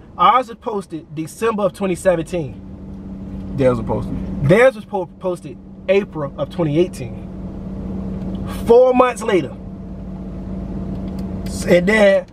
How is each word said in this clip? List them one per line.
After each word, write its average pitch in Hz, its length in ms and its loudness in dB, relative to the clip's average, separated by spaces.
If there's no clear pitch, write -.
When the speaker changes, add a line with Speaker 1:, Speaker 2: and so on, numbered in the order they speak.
Speaker 1:
ours 214 320 6
was 233 100 -16
posted 190 560 -8
December 202 500 -2
of 185 80 0
twenty 190 240 -2
seventeen. 165 640 -2
Speaker 2:
Theirs 123 220 4
was 110 80 -6
posted. - 640 -2
Speaker 1:
Theirs 233 280 8
was 208 80 -12
po-, 185 220 -4
posted 170 520 -8
April 190 500 0
of - 120 -4
twenty 156 280 0
eighteen. - 460 -2
Four 247 280 8
months 247 280 4
later. 165 320 0
S-, - 200 -6
and 175 200 6
then 202 460 6